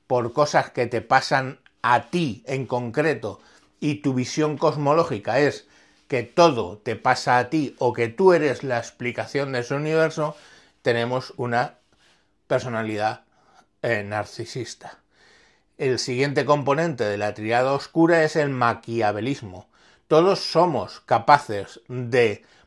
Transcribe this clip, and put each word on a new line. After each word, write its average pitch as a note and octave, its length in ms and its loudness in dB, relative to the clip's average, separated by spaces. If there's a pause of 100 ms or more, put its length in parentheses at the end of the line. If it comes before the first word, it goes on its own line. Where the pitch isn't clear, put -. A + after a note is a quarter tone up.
por A#2+ 260 -2
cosas D3 380 2
que B2+ 160 -2
te A2+ 140 -2
pasan C3+ 580 0 (240)
a A#2 280 2
ti D#3+ 360 -4
en C3+ 200 -4
concreto B2 760 -4 (400)
y D3 160 -2
tu C#3 180 -2
visión D3 420 -2
cosmológica C#3+ 840 0
es - 260 -2 (400)
que B2 160 -2
todo A#2 560 2
te A#2 160 -6
pasa B2+ 440 2
a C#3 120 -2
ti D3+ 300 -2
o B2 120 2
que A#2 140 -2
tú F#3 260 6
eres D3+ 300 2
la B2+ 160 -2
explicación A#2+ 720 -6
de B2+ 80 -4
ese A#2+ 160 -4
universo, D#3 640 0 (460)
tenemos B2 540 -2
una A#2+ 420 -4 (680)
personalidad, A2+ 800 -4 (580)
eh, A2+ 220 0
narcisista. - 960 -10 (760)
El C3 200 -2
siguiente C3+ 460 -2
componente C#3+ 580 0
de G#2 140 0
la G#2 180 -4
tríada A#2 380 0
oscura E3 500 4
es D#3 140 0
el D3 140 0
maquiavelismo. A2+ 1200 -2 (380)
Todos E3+ 320 4
somos D#3+ 640 0
capaces A2 880 0
de A#2+ 560 0 (220)